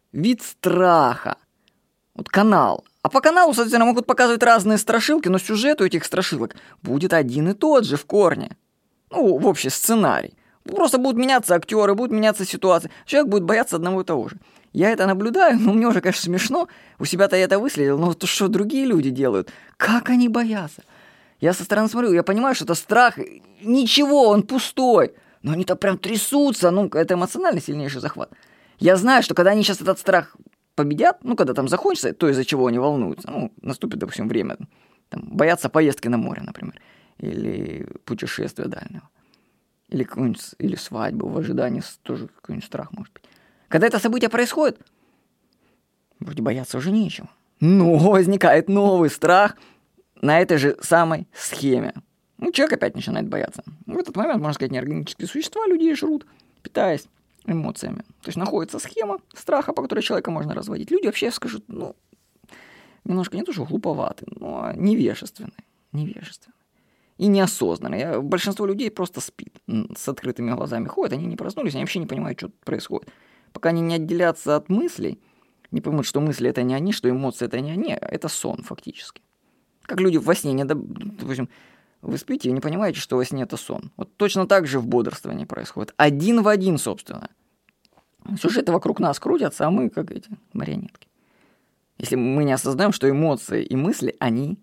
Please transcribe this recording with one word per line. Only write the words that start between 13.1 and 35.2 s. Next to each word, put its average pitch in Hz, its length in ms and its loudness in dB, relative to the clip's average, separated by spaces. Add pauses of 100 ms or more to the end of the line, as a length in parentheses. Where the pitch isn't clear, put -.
будет 196 140 2
бояться 214 320 0
одного 180 260 -2
и - 20 -4
того 127 240 -2
же. - 80 -14 (360)
Я 190 180 2
это 226 160 2
наблюдаю, 233 520 4
но 214 140 4
мне 220 140 4
уже, 202 140 2
конечно, - 220 -2
смешно. 226 460 -2 (300)
У 139 80 -4
себя-то 190 300 2
я 185 80 6
это 190 140 2
выследил, 147 400 0
но 170 160 2
то, - 120 -6
что 196 220 0
другие 226 360 0
люди 165 260 2
делают, 123 400 0 (260)
как 233 340 0
они 247 180 4
боятся. 220 540 -4 (600)
Я 165 100 4
со 175 120 -4
стороны 214 240 2
смотрю, 233 240 2
я 170 100 4
понимаю, 233 320 0
что 165 100 -6
это 160 120 0
страх, 233 420 4 (440)
ничего, 269 680 6
он 208 160 6
пустой. 240 680 2 (300)
Но 143 100 -2
они-то 180 220 0
прям 196 240 0
трясутся, 226 720 2
ну, 190 160 2
это 165 280 0
эмоционально 196 460 0
сильнейший 139 400 -6
захват. - 300 -8 (480)
Я 180 180 6
знаю, 240 280 4
что - 100 -4
когда 175 160 6
они 208 140 2
щас 196 160 0
этот 180 180 0
страх 180 380 0 (380)
победят, 151 480 2
ну, 240 140 -2
когда 127 180 2
там 135 140 0
закончится - 440 0
то, 165 160 2
из-за 131 160 2
чего 131 220 0
они 120 120 0
волнуются, 127 520 -2
ну, - 300 -8
наступит, - 380 -8
допустим, 95 300 -6
время, 107 280 -4 (520)
там, - 220 -12